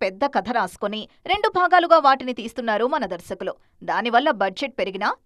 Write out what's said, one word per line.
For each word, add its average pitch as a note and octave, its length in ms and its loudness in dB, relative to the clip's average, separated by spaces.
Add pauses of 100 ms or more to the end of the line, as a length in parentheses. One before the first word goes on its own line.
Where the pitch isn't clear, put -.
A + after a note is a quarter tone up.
పెద్ద F#3+ 220 -4 (100)
కథ G3 220 -2
రాసుకొని G#3 440 -4 (300)
రెండు G#4 260 0
భాగాలుగా F4 500 6
వాటిని C4 340 2
తీస్తున్నారు A3+ 440 -4 (100)
మన G#3+ 200 -2
దర్శకులు. F#3 400 -8 (360)
దానివల్ల A#3 380 0 (140)
బడ్జెట్ C4 380 -4
పెరిగినా G3+ 280 -4 (180)